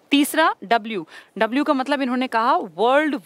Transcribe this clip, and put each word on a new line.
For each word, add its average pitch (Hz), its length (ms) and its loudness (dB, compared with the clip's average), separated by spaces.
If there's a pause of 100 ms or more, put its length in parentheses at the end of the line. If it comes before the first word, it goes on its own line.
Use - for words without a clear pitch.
(120)
तीसरा, 311 520 2
डब्ल्यू, 208 440 -2 (300)
डब्ल्यू 220 260 0
का 302 100 2
मतलब 262 280 -2
इन्होंने 254 260 -2
कहा, 240 280 0
वर्ल्ड 262 720 0